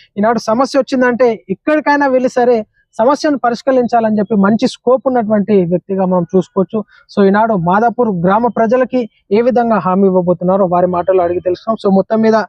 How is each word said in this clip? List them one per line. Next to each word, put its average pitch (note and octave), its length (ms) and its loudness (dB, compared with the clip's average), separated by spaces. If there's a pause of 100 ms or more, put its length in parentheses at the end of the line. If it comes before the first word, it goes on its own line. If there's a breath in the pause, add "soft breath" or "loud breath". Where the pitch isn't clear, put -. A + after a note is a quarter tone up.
(180 soft breath)
ఈనాడు G#3+ 220 0
సమస్య B3 400 -2
వచ్చిందంటే B3 680 0
ఎక్కడికైనా C#4+ 580 0
వెళ్ళి B3+ 220 0
సరే A#3+ 360 0 (320)
సమస్యను C#4+ 400 0
పరిష్కరించాలని A#3 840 0
చెప్పి G#3 160 -2
మంచి G#3 320 2
స్కోప్ - 380 -2
ఉన్నటువంటి G#3+ 600 0
వ్యక్తిగా F#3 400 -2
మనం F3+ 200 0 (100)
చూసుకోవచ్చు. F#3+ 480 -2 (360 soft breath)
So, G3 80 4
ఈనాడు A3 260 2
మాదాపూర్ G#3+ 560 0
గ్రామ F#3+ 380 0
ప్రజలకి A#3+ 600 -2 (220)
ఏ G#3 100 2
విధంగా A#3 360 0
హామీ F#3 300 2
ఇవ్వబోతున్నారో F#3 580 0
వారి F3+ 220 0
మాటలు F3+ 340 0
అడిగి F3 180 -2
తెలుసుకుందాం. F#3 500 -4
So, G3 60 4
మొత్తం G#3 260 0
మీద, A3 140 2 (140)